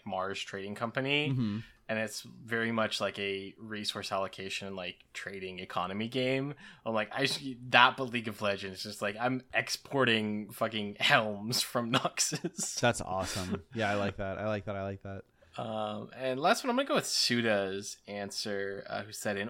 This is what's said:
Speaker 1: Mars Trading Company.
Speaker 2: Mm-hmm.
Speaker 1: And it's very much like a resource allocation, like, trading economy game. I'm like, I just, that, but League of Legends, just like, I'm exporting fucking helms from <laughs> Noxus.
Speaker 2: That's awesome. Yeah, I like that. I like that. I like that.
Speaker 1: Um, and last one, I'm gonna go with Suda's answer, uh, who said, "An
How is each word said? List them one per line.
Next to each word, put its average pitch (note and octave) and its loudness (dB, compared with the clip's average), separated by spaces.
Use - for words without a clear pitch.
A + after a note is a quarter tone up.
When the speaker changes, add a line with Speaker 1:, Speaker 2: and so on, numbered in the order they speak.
Speaker 1:
Mars F#2+ -2
Trading G2+ -6
Company. C3+ 0
Speaker 2:
Mm-hmm. A2+ 2
Speaker 1:
And A2 0
it's A2 -4
very A#2 -2
much A2 2
like G2+ 0
a G2 -4
resource G#2 -6
allocation, F#2+ -4
like, F2+ -6
trading F#2 -8
economy F#2+ -2
game. C3 0
I'm A2+ 0
like, G#2+ 0
I B2+ -2
just, C3+ 0
that, B2+ 10
but C3+ -2
League A#2 -2
of G#2+ -6
Legends, G2 0
just G#2 -10
like, G#2 0
I'm B2+ 0
exporting A2 2
fucking G#2+ -2
helms A2 4
from A#2+ -2
<laughs> - 4
Noxus. - 0
Speaker 2:
That's A#2+ 4
awesome. F#2 -2
Yeah, A2 2
I G#2 2
like G2+ 0
that. F#2+ -4
I G#2 -2
like G#2+ -2
that. G2+ -4
I G2 -4
like G2 -6
that. G2 -10
Speaker 1:
Um, A2 -4
and C3 -2
last F3+ 4
one, C#4 0
I'm A#3 0
gonna C4+ 2
go D4+ 2
with G3 2
Suda's G#2 2
answer, G2+ -4
uh, G#2 -4
who G#2+ -14
said, G#2 -2
"An G2+ -2